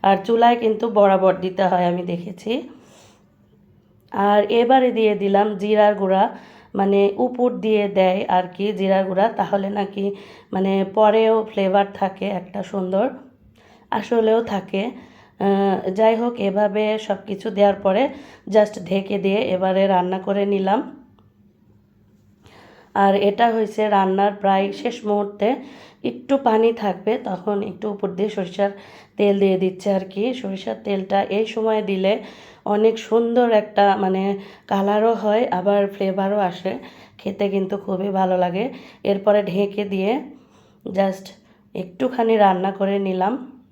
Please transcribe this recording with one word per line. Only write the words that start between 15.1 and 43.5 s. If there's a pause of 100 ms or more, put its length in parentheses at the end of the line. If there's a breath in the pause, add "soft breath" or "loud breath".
যাই
হোক,
এভাবে (240)
সব
কিছু (100)
দেওয়ার
পরে (500 loud breath)
just (100)
ঢেকে
দিয়ে (160)
এবারে
রান্না
করে
নিলাম। (2250 loud breath)
আর (160)
এটা (100)
হয়েছে
রান্নার
প্রায় (160)
শেষ (100)
মুহূর্তে, (560 loud breath)
একটু
পানি
থাকবে, (160)
তখন
একটু
উপর
দিয়ে
সরিষার (440 loud breath)
তেল
দিয়ে
দিচ্ছে (100)
আর
কি। (100)
সরিষার
তেলটা (180)
এই
সময়
দিলে (520 loud breath)
অনেক (140)
সুন্দর (140)
একটা (180)
মানে (440 loud breath)
কালারও
হয়, (160)
আবার (140)
ফ্লেভারও
আসে, (440 loud breath)
খেতে
কিন্তু
খুবই (100)
ভালো
লাগে। (380 loud breath)
এরপরে
ঢেকে
দিয়ে (760 loud breath)
just (500 soft breath)
একটুখানি
রান্না
করে
নিলাম। (380)